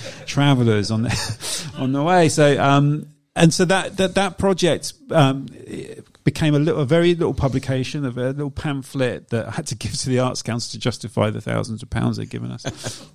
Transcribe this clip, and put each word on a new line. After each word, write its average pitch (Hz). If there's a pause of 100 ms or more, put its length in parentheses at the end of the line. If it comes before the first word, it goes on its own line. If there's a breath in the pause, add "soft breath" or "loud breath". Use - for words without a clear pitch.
(260 loud breath)
travellers 120
on 110
the, -
<laughs> -
on 131
the 139
way. 170
So, 143
um, 143 (280)
and 165
so 196
that, 175
that, 185
that 196
project, 180 (180)
um, 135 (800)
became 151
a 143
little, 156
a 135
very 170
little 156
publication, 135
a 127
very 127
little 147
pamphlet 135
that 113
I 113
had -
to -
give 107
to -
the 123
Arts 127
Council 117
to 123
justify 110
the 107
thousands 110
of 110
pounds 117
they'd 107
given 117
us. 120 (500 loud breath)